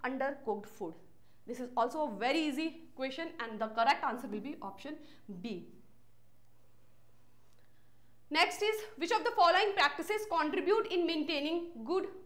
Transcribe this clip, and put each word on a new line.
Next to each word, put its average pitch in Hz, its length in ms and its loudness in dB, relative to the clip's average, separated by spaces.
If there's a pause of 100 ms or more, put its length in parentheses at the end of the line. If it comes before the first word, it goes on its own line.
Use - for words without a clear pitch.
undercooked 262 640 -2
food। 165 280 -8 (540)
This 247 120 -6
is 247 180 -6
also 285 300 2
a 226 120 -4
very 269 200 4
easy 302 280 0 (280)
question 269 340 -4 (100)
and 226 200 -6
the 220 80 0
correct 233 360 4
answer 240 240 -2
will 208 120 -4
be 277 220 -8
option 277 360 -8 (440)
B। 190 260 -6 (2750)
Next 349 320 4
is, 427 120 4 (220)
which 349 140 0
of 427 120 4
the 466 80 2
following 381 440 6
practices 330 560 2
contribute 330 560 2
in 349 180 2
maintaining 311 800 0
good 359 220 0 (180)